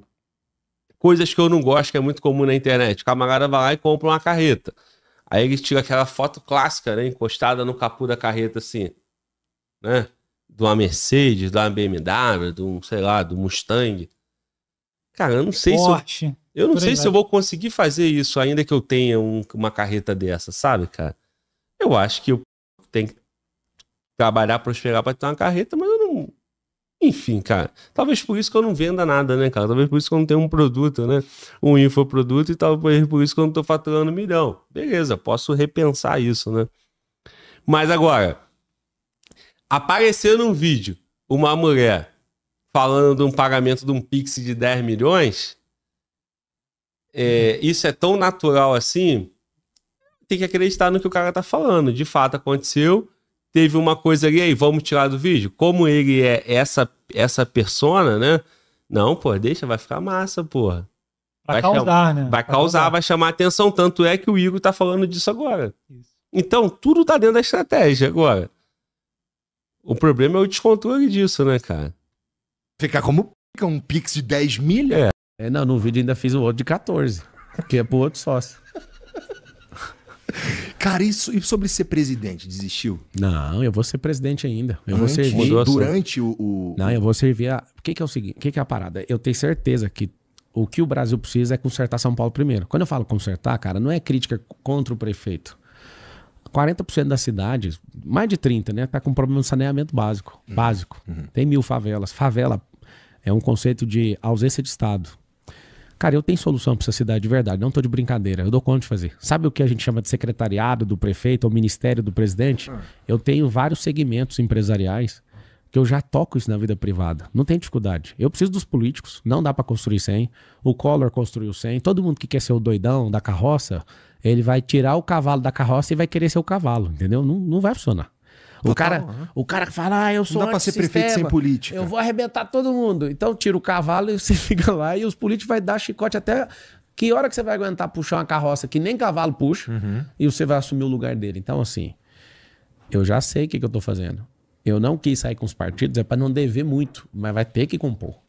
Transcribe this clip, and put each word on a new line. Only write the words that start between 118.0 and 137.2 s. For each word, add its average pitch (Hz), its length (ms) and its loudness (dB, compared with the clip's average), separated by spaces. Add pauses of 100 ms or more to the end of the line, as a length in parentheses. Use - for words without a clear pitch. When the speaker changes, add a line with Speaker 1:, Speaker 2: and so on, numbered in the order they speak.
Speaker 4:
Eu 135 140 0
preciso 190 220 0
dos 190 120 -4
políticos, - 600 -4
não 131 180 0
dá 143 100 0
pra 131 120 -4
construir 107 340 -2
sem. 104 320 -2 (320)
O 131 100 2
Collor 139 380 0
construiu 107 420 -6
sem. 117 280 -6
Todo 185 200 0
mundo 170 200 -2
que - 80 -10
quer 135 120 -2
ser - 120 -2
o 120 80 2
doidão 113 500 0
da 104 100 0
carroça, 101 640 -2 (380)
ele 120 180 2
vai 127 220 2
tirar 135 320 2
o 170 80 0
cavalo 143 400 0
da 131 80 -2
carroça 131 440 0
e - 20 0
vai 165 100 0
querer 165 240 0
ser 170 80 0
o 160 60 0
cavalo, 120 480 -2
entendeu? 95 320 0
Não, 160 160 0
não 180 200 0
vai 202 140 0
funcionar. 92 340 -4 (520)
O 113 100 0
Speaker 3:
Total, 117 40 2
Speaker 4:
cara, 170 320 0
Speaker 3:
né? 143 300 -12
Speaker 4:
o 131 80 -2
cara 180 220 -4
que - 60 -10
fala, 202 340 0
"Ah, 208 60 0
eu 208 100 0
Speaker 3:
Não - 20 -4
Speaker 4:
sou 180 180 -2
Speaker 3:
dá 208 60 0
pra 220 100 -2
ser 190 140 -2
prefeito 175 200 -2
sem 165 100 2
Speaker 4:
antissistema, 170 280 0
Speaker 3:
política. 143 460 0
Speaker 4:
eu 185 100 -6
vou 190 100 -6
arrebentar 233 500 -4
todo 262 260 -2
mundo." 202 360 0
Então 202 240 -2
tira 208 240 0
o 175 40 -4
cavalo 180 500 -2
e 208 80 -2
você - 160 2
<laughs> - 0 -
fica 190 380 0
lá 160 240 -2
e 214 80 -4
os 220 100 -4
políticos 208 320 -4
vai 226 140 -2
dar 202 180 -2
chicote 214 380 -6
até 233 320 -2 (480)
que 233 160 2
hora 262 160 2